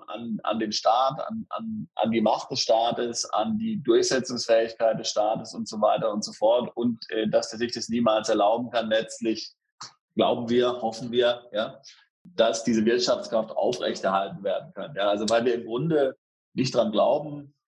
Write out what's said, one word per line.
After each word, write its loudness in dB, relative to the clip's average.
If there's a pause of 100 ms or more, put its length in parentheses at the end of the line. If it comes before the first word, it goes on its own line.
an, -6
an -2
den -2
Staat, 2
an, -8
an, -8
an 2
die 2
Macht 2
des -4
Staates, 0
an 0
die -4
Durchsetzungsfähigkeit 2
des -6
Staates -2
und -6
so -8
weiter 2
und -4
so -10
fort. 2
Und, 0 (100)
äh, 0
dass 0
der -12
sich -2
das -8
niemals 2
erlauben 2
kann, -2
letztlich -2 (640)
glauben 2
wir, 2
hoffen -6
wir, 2 (100)
ja, -4 (540)
dass 2
diese 2
Wirtschaftskraft 0
aufrechterhalten -2
werden -4
kann. -12
Ja, 0
also 0
weil 2
wir 2
im -6
Grunde 0 (380)
nicht -2
dran 2
glauben, 0 (140)